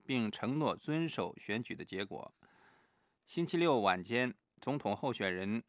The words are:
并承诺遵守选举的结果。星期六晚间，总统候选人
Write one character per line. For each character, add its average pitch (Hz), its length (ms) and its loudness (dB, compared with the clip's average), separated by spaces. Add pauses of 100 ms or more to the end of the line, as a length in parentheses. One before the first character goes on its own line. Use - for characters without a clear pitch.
并 117 260 0
承 131 280 -4
诺 139 160 0
遵 156 340 -2
守 - 260 -4
选 110 280 -4
举 - 100 -10
的 - 100 -10
结 95 220 -6
果。 - 260 -12 (920)
星 - 180 -4
期 170 140 0
六 165 220 6
晚 92 240 4
间， 120 280 2 (300)
总 135 160 0
统 101 180 0
候 131 160 -2
选 98 220 0
人 98 360 -2